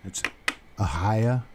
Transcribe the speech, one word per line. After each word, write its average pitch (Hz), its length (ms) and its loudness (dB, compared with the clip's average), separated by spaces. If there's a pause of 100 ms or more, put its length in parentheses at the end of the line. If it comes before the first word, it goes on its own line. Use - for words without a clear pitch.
It's 95 200 -8 (560)
Ohio. 110 640 2 (120)